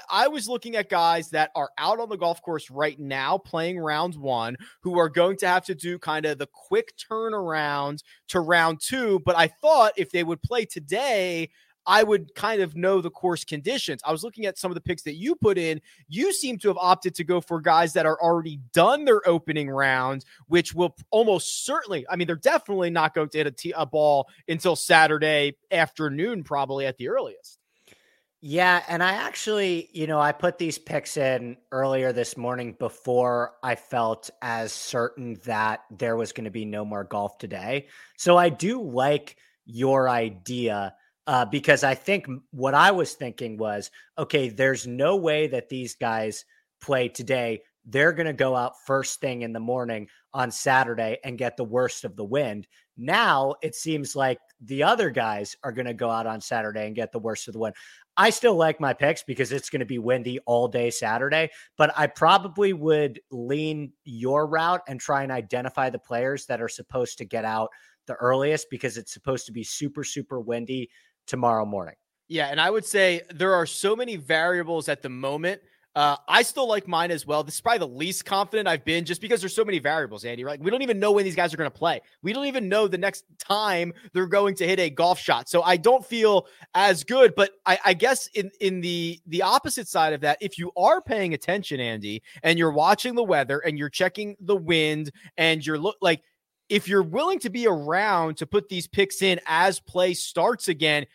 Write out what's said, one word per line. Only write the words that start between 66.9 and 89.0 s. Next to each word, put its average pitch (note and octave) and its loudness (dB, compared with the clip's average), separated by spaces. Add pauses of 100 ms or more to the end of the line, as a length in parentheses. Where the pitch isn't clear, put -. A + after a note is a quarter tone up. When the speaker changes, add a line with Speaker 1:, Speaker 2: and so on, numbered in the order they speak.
Speaker 2:
to B2 -12
get A2 -6
out A2 -2 (360)
the B2+ -10
earliest, C3+ 0
because A#2+ -6
it's A2+ -14
supposed - -6
to A#2 -18
be A2+ -10
super, C#3+ -8
super C3 -10
windy A#2+ -6 (360)
tomorrow A#2 2
morning. F#2+ -8 (340)
Speaker 1:
Yeah, D#3 -2
and D3 -2
I F3 4
would G#3+ -2
say F#3 2
there F3+ 2
are E3+ 2
so - 0
many A#3+ -6
variables D#3+ 0
at C#3+ -4
the C3+ -10
moment. D3 -4 (360)
Uh, D3 4 (100)
I G#3+ 6
still C4 -2
like G#3 -2
mine F3 0
as D#3 -6
well. D3 -2
This D#3 -12
is - -8
probably A#3 2
the E3+ -2
least D3 -6
confident G3+ -2
I've D#3+ 0
been E3 0
just D3+ -6
because A3 0
there's F#3 -6
so A3 2
many G3 0
variables, B2+ -2
Andy, A#2+ -8
right? C#3+ -8
We D3+ -2
don't B3+ 0
even A#3 0
know G#3 4
when G3+ 4
these F3 -2
guys F3 0
are - -8
gonna D3+ -2
play. D#3 -2 (200)
We G3 -4
don't C#4 -4
even B3+ -2
know G#3 2
the F3+ -2
next G3 -4 (140)
time F#3+ 0 (200)
they're F#3 0
going G3+ 2
to F3+ 0
hit F#3 2
a E3 2
golf E3+ 2
shot. B2 0
So E3+ 2
I F3+ 6
don't A#3 4
feel G#3+ 4 (260)
as F#3 4
good, B3 6
but G3 4 (120)
I, F#3 4
I F#3+ 6
guess B3 2
in, G3 -4 (100)
in F#3+ 0
the, E3+ -4